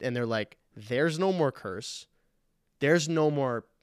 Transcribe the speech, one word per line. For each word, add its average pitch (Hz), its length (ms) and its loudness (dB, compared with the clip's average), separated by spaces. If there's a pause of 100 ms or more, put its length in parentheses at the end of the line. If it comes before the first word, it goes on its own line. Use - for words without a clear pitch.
and 123 160 -4
they're 120 100 -2
like, 110 320 -4 (180)
"There's 135 440 -2
no 190 120 2
more 156 200 0
curse. - 560 -12 (720)
There's 151 280 4
no 156 220 2
more, 131 360 -2 (180)